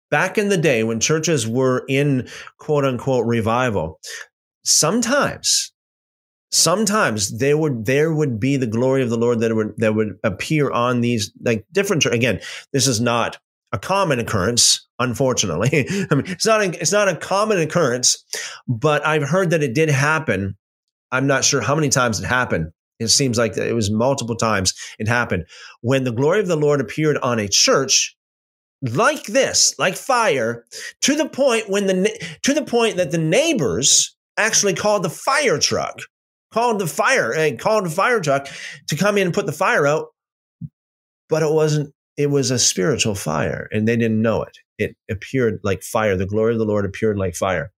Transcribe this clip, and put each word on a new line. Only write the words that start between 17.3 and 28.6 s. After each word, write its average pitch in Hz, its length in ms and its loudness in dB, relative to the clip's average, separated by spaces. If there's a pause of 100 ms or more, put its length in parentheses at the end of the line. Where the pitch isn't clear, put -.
occurrence, 139 640 0 (420)
but 147 380 0
I've 151 240 0
heard 180 220 0
that 165 100 0
it 131 140 -2
did 156 140 2
happen. 131 680 0 (540)
I'm 131 160 0
not 135 160 2
sure 139 180 2
how 117 140 0
many 151 140 0
times 117 300 2
it 92 60 -8
happened. 110 460 0 (280)
It 113 100 -4
seems 120 280 2
like 113 180 2
it 107 200 0
was 104 160 0
multiple 117 440 0
times 104 380 0 (240)
it 110 100 -6
happened. 113 380 0 (360)
When 131 220 2
the 127 80 -2
glory 143 280 2
of 202 80 0
the 175 80 0
Lord 147 260 2
appeared 147 360 0
on 120 200 0
a 104 100 0
church - 720 0 (640)